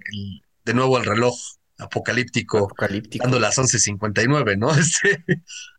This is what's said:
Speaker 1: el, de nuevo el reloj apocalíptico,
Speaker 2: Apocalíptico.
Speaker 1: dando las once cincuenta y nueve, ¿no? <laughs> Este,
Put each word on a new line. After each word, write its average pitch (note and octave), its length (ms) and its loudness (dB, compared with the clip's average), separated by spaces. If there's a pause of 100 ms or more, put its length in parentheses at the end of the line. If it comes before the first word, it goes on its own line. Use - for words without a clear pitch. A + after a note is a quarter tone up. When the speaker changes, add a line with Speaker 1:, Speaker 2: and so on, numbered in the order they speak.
(140)
Speaker 1:
el, G2 280 -10 (240)
de A2+ 80 -2
nuevo C3 240 4
el A2+ 80 0
reloj A2+ 300 2 (440)
apocalíptico, A2+ 840 -2
Speaker 2:
Apocalíptico. G#2 580 -6
Speaker 1:
dando B2+ 160 2
las G#2 180 0
once B2+ 220 2
cincuenta G#2 440 0
y A#2+ 40 4
nueve, C3 300 2
¿no? A2+ 140 2
<laughs> D3 60 4
Este, F3 460 2 (560)